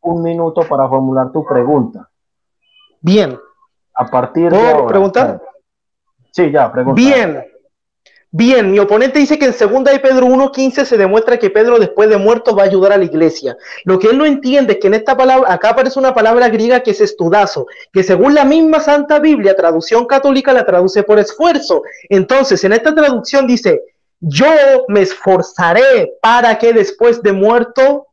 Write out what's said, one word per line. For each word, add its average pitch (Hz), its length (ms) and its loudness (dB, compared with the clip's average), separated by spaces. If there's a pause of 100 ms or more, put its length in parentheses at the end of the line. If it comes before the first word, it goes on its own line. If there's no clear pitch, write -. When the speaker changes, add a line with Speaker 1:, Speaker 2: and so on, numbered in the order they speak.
Speaker 1:
Un 170 220 -6
minuto 165 440 -4
para 135 220 -2
formular 131 420 -2
tu 151 140 -6
pregunta. 131 640 -4 (880)
Speaker 2:
Bien. 165 380 0 (560)
Speaker 1:
A 123 120 -4
partir 143 460 -2
de 180 60 2
Speaker 2:
¿Puedo 240 180 2
Speaker 1:
ahora, 139 120 0
Speaker 2:
preguntar? 196 380 0
Speaker 1:
claro. - 160 -8 (920)
Sí, 170 200 -2
ya, 139 200 0
pregunta. 131 280 -2
Speaker 2:
Bien. 240 460 0 (880)
Bien, 220 380 2
mi 202 80 2
oponente 220 400 0
dice 294 180 0
que 294 60 -2
en 254 80 2
segunda 254 400 0
de 277 80 0
Pedro 262 260 2
uno 262 280 0
quince 269 320 -2
se 247 120 -2
demuestra 214 400 2
que 226 120 -2
Pedro 226 280 2
después 214 320 2
de 220 60 4
muerto 220 400 0
va 196 80 2
a - 20 4
ayudar 196 280 2
a 202 40 2
la 190 60 2
iglesia. 160 540 -2 (260)
Lo 185 160 0
que 202 80 0
él 240 100 2
no 294 80 0
entiende 269 460 0
es 190 80 -2
que - 80 -2
en 196 60 2
esta 226 240 -2
palabra, 254 340 2
acá 202 200 0
aparece 262 280 -2
una 262 140 0
palabra 240 340 2
griega 226 320 0
que 240 120 -4
es 190 100 -2
estudazo, 190 640 -2 (260)
que 190 120 0
según 190 300 2
la 294 120 4
misma 311 340 2
Santa 294 400 0
Biblia, 262 340 2
traducción 175 520 0
católica, 269 480 0
la 247 120 0
traduce 190 380 0
por 214 160 2
esfuerzo. 247 600 -2 (260)
Entonces, 254 560 0
en 196 80 0
esta 233 240 0
traducción 277 500 -2
dice, 214 360 -2 (400)
"Yo 160 260 0 (400)
me 208 140 2
esforzaré 185 1200 0
para 233 360 2
que 233 140 2
después 226 500 0
de 202 120 0
muerto 240 800 0